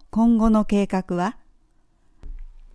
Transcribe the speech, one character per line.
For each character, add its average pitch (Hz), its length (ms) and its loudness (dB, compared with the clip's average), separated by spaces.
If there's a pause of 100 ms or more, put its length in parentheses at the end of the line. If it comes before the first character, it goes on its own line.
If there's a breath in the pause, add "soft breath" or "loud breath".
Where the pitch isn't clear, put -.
今 233 300 2
後 226 100 2
の 214 160 2
計 202 220 0
画 185 280 -4
は？ 180 220 -4 (1400)